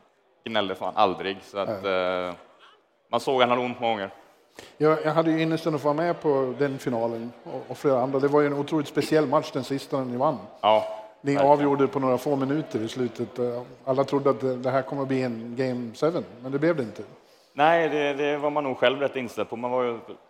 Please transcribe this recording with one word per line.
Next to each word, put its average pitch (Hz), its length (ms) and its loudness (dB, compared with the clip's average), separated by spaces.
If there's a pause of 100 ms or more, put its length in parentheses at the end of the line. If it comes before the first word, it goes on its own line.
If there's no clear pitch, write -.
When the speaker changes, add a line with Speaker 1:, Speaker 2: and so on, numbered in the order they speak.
(440)
Speaker 1:
gnällde 104 300 -2
fan 92 220 -6
aldrig, 95 460 0
så - 160 -12
att, 98 240 -4
Speaker 2:
Nej. 92 460 0
Speaker 1:
eh, 87 60 -8 (760)
man 117 100 0
såg 139 220 0
att 123 60 4
han 123 100 2
hade 123 120 -2
ont 120 100 -8
många 117 120 0
gånger. 98 180 -4 (680)
Speaker 2:
Jag, 156 260 4
jag 156 80 0
hade 165 180 2
ju 160 120 2
ynnesten 160 320 0
att 143 60 -2
få 127 120 -4
vara - 20 2 (120)
med 170 140 -2
på 135 380 0
den 139 200 0
finalen 117 540 -2 (120)
och, 131 240 -10
och 123 100 -8
flera 135 240 2
andra. 135 160 0
Det 139 100 2
var 147 120 4
ju 147 60 4
en 143 60 0
otroligt 143 360 -2
speciell 156 380 2
match, 151 260 0
den 131 120 -2
sista 139 400 -4
ni 123 120 -6
vann. 135 220 0 (220)
Speaker 1:
Ja, 107 240 6 (360)
Speaker 2:
Ni 143 140 -2
Speaker 1:
verkligen. 139 180 6
Speaker 2:
avgjorde 143 340 4
på 135 140 0
några 127 180 2
få 147 180 0
minuter 135 460 -2
i 113 60 -2
slutet. 123 500 -6
Eh, 123 240 -2 (220)
alla 135 200 2
trodde 139 260 2
att 135 100 0
det, 131 160 -2
det 127 140 -2
här 131 120 2
kommer 139 200 -4
att 131 60 -4
bli 131 140 0
en 120 360 -6
Game 123 360 -4
seven, 151 300 0 (180)
men 131 100 -10
det 139 60 0
blev 160 180 2
det 139 60 -2
inte. 107 200 -8 (500)
Speaker 1:
Nej, 160 360 4
det, 143 260 0
det 147 220 0
var 147 140 0
man 147 140 -2
nog 131 140 -4
själv 127 220 4
rätt 135 160 -2
inställd 110 340 -4
på. 120 60 -8
Man 120 140 -4
var 127 120 0
ju 120 160 -2 (320)